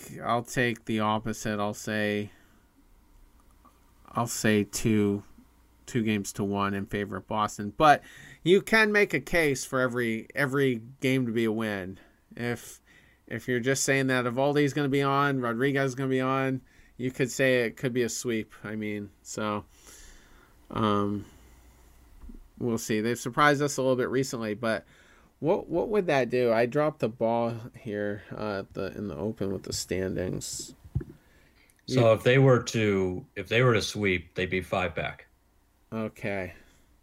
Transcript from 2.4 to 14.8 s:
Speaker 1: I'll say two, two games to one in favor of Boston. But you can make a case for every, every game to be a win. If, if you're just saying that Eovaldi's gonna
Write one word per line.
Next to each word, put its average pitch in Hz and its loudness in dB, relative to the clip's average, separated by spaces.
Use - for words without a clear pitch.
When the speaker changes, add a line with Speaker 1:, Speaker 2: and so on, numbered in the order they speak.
Speaker 1:
I'll 120 -2
say 107 2
two, 104 2
two 120 -2
games 107 -2
to 104 -4
one 101 0
in 98 -4
favor 101 -6
of - -12
Boston. 104 -4
But 147 6
you 185 6
can 220 4
make 202 4
a 143 0
case 147 0
for 131 -2
every, 117 0
every 131 0
game 131 2
to 113 -2
be 117 2
a 110 2
win. 101 -4
If, 117 -8
if 117 -8
you're 123 0
just 135 0
saying 135 2
that 127 0
Eovaldi's 139 2
gonna 147 0